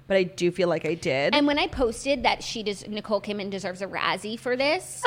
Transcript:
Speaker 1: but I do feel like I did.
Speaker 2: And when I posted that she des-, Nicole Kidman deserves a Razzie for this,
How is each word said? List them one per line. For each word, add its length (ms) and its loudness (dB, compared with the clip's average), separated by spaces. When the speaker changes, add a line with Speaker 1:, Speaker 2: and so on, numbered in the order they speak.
Speaker 1:
but 100 4
I 60 4
do 280 0
feel 160 2
like 180 2
I 80 0
did. 400 2
Speaker 2:
And 140 6
when 100 2
I 100 2
posted 560 0
that 200 2
she 200 -6
des-, 260 -6
Nicole 320 -2
Kidman 280 -6
deserves 320 -6
a 60 -4
Razzie 500 -2
for 200 -2
this, 500 0